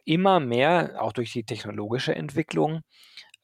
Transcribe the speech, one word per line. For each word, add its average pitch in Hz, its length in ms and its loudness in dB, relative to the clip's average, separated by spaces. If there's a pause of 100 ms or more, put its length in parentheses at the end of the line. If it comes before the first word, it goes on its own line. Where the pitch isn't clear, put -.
immer 180 340 4
mehr, 139 640 2
auch 110 120 -2
durch 117 200 -4
die 117 120 -4
technologische 107 680 -4
Entwicklung, 156 640 -2 (640)